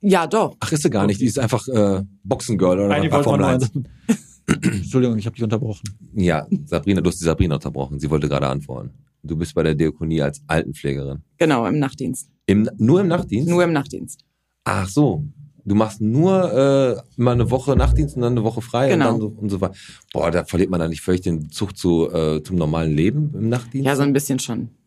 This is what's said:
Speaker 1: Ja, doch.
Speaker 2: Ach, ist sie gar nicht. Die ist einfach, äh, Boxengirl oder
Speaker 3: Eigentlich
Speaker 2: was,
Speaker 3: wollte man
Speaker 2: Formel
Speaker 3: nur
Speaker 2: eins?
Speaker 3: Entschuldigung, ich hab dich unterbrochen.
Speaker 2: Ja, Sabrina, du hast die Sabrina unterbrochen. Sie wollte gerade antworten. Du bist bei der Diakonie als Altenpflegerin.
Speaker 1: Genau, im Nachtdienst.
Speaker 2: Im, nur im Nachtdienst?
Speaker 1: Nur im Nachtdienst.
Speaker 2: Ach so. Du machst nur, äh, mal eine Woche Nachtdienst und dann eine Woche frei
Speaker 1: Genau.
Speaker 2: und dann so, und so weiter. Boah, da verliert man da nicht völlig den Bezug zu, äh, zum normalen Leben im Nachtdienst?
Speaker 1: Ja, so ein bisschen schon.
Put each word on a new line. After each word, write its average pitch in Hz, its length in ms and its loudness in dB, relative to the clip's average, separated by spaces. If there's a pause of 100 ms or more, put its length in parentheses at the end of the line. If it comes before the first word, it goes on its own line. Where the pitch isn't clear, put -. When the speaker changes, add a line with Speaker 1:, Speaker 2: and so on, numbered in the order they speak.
Speaker 1:
Ja, 185 260 4
doch. 185 340 0
Speaker 2:
Ach, - 120 -6
ist 147 100 0
sie 165 80 4
gar 101 160 2
nicht. 101 140 0
Die 127 60 2
ist 123 120 0
einfach, 117 300 0
äh, 101 340 2 (200)
Boxengirl 95 580 2
oder 101 140 2
Speaker 3:
Eigentlich 160 180 0
Speaker 2:
was, 143 140 2
Speaker 3:
wollte - 160 2
man 127 180 2
Speaker 2:
Formel 127 160 -2
Speaker 3:
nur 131 100 -6 (220)
Speaker 2:
eins? - 720 -2
Speaker 3:
Entschuldigung, 123 380 0
ich 101 80 -6
hab 120 80 -6
dich - 100 -6
unterbrochen. 107 380 -4 (320)
Speaker 2:
Ja, 87 320 2 (200)
Sabrina, 92 340 0
du 85 100 2
hast - 100 -8
die 85 40 -10
Sabrina 80 320 2
unterbrochen. 69 420 -6
Sie 73 120 -4
wollte 73 180 0
gerade 69 200 0
antworten. 65 420 -8 (320)
Du 80 140 -6
bist 82 180 -6
bei 82 80 0
der 78 120 2
Diakonie 80 480 -2
als 71 240 -4
Altenpflegerin. 69 720 -4 (180)
Speaker 1:
Genau, 135 300 0
im 151 120 0
Nachtdienst. - 520 -6 (160)
Speaker 2:
Im, 196 220 4 (100)
nur 135 240 4
im 196 60 0
Nachtdienst? 151 420 0
Speaker 1:
Nur 175 120 4
im 170 100 2
Nachtdienst. - 480 -6 (440)
Speaker 2:
Ach 101 240 -2
so. 117 360 2 (400)
Du 98 100 0
machst 107 260 2
nur, 160 520 2
äh, 135 440 4 (240)
mal 123 120 4
eine 120 180 2
Woche 131 260 2
Nachtdienst 123 400 2
und 123 60 -2
dann 120 100 0
eine 117 120 0
Woche 113 180 -2
frei 127 260 0
Speaker 1:
Genau. 123 200 2
Speaker 2:
und 113 40 2
dann 113 80 0
so, 107 60 -4 (140)
und 104 100 -4
so 95 100 -2
weiter. 92 140 -2 (380)
Boah, 78 180 0
da 82 140 0
verliert 90 260 0
man 90 100 0
da 82 80 -2
nicht 80 140 -8
völlig 92 180 0
den 87 200 -2
Bezug 95 360 -8
zu, 82 340 2
äh, 78 320 0
zum 92 140 -6
normalen 80 400 0
Leben 139 380 0
im 110 160 -2
Nachtdienst? 123 360 -4
Speaker 1:
Ja, 139 80 2
so 139 80 0
ein 139 120 2
bisschen 135 240 -2
schon. 120 320 -6 (160)